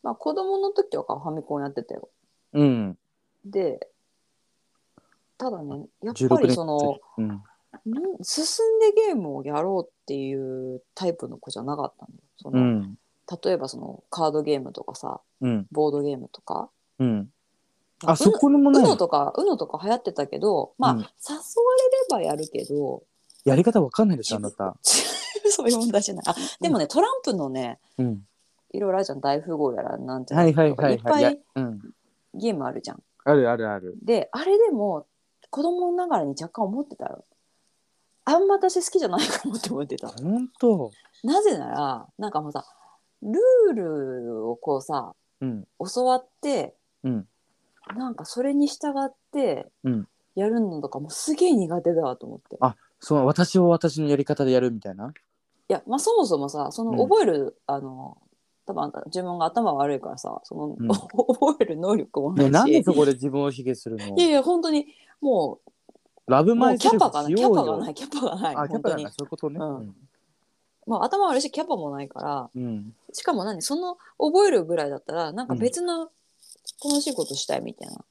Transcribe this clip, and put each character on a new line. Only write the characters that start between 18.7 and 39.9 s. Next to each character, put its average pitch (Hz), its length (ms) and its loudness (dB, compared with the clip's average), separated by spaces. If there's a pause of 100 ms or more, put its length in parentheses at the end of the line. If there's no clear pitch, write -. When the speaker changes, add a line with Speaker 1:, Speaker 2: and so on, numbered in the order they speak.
Speaker 2:
な 277 100 8
い。 247 40 8
Speaker 1:
ウ - 20 8
ノ 403 100 6
と 170 120 2
か、 143 280 0
ウ 339 80 0
ノ 359 120 2
と 160 100 -4
か 156 160 -8
流 202 80 -2
行 240 60 2
っ 240 60 -8
て - 100 -4
た 143 140 -4
け - 120 -8
ど、 185 400 0
ま 247 120 4
あ、 - 20 2
Speaker 2:
う 120 40 2
ん。 - 40 -2
Speaker 1:
誘 104 40 -6
わ - 60 -16 (1080)
れ 175 40 -2
れ 160 60 -2
ば 151 40 -2
や 147 40 -2
る 151 160 -6
け 120 120 -4
ど。 139 380 -4 (420)
Speaker 2:
や 135 100 6
り 170 100 6
方 220 160 4
わ 139 100 2
か 220 140 2
ん 214 40 4
な 180 60 2
い - 20 -2
で 113 80 -8
し - 80 -4
ょ、 110 40 -4
あ - 40 -4
な 104 100 -6
た。 95 280 -6
Speaker 1:
<laughs> - 40 -20 (680)
そ 302 140 0
う 233 40 4
い 240 40 4
う 233 60 2
問 233 100 0
題 208 140 2
じ 202 100 -4
ゃ - 20 -8
な - 80 -12
い。 - 40 -14
あ、 - 80 -2 (260)
で 339 80 0
も 262 100 2
ね、 156 60 2
Speaker 2:
う - 20 -4
ん。 - 20 -10
Speaker 1:
ト 285 120 2
ラ 427 80 4
ン 523 140 -2
プ 262 120 0
の 151 140 -2
ね、 127 320 -6 (160)
Speaker 2:
う 127 60 0
ん。 107 220 -2 (460)
Speaker 1:
い 202 100 -6
ろ 202 80 0
い 185 40 0
ろ 185 60 2
あ - 20 0
る 196 40 0
じ 190 80 -6
ゃ - 20 -6
ん。 139 60 -10
大 143 200 0
富 160 160 -6
豪 143 160 0
や 107 100 -4
ら、 - 160 -6
な 131 200 -8
ん 127 60 -8
て 139 100 -8
い - 20 4
う 165 40 6
の 165 80 8
と 151 60 4
か、 160 80 4
Speaker 2:
は 156 60 6
い - 20 4
は 139 40 -2
い - 20 -6
は 143 60 -2
い - 20 2
は 139 60 4
い。 127 40 4
Speaker 1:
い - 20 -2
っ 113 60 -8
ぱ 294 160 2
い - 20 4
Speaker 2:
い - 40 6
や、 294 80 4 (220)
う 135 60 -4
ん。 107 340 -8 (400)
Speaker 1:
ゲ 214 160 -2
ー 202 60 -2
ム 135 80 -6
あ 127 80 -6
る - 100 -10
じ - 80 -12
ゃ - 40 -12
ん。 - 80 -20 (220)
Speaker 2:
あ 139 80 4
る 127 180 4
あ 120 60 0
る 113 140 -4
あ 101 80 -4
る。 90 240 -12
Speaker 1:
で、 220 300 0
あ 277 120 -6
れ 392 140 4
で 453 140 6
も、 202 340 -2 (440)
子 277 120 -6
供 349 300 0
な 359 140 -2
が 285 120 0
ら 160 60 0
に 143 60 -4
若 156 180 -10
干 220 160 -4
思 220 180 -4
っ - 20 -4
て - 100 -16
た - 120 -12
よ。 - 180 -14 (1040)
あ 302 120 4
ん 392 60 4
ま 392 120 6
私 370 280 2
好 - 60 -6
き - 80 2
じ 320 80 2
ゃ - 20 0
な - 80 -2
い 302 100 0
か - 220 -6
も 220 60 -6
っ 226 60 -8
て - 100 -8
思 139 120 -4
っ 147 40 -6
て 143 100 -8